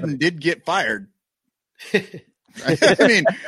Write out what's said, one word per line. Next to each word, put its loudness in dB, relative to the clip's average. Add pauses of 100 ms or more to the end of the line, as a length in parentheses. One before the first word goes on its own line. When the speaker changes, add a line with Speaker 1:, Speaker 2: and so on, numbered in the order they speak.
Speaker 1:
confidence. -4
Speaker 2:
did -2
get -4
fired. -2 (460)
Speaker 3:
<laughs> -16
Speaker 2:
I -2
mean, 4 (240)